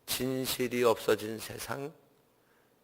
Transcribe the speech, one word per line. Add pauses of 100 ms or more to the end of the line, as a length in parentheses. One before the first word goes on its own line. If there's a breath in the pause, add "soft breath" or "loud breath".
진실이
없어진
세상은 (920)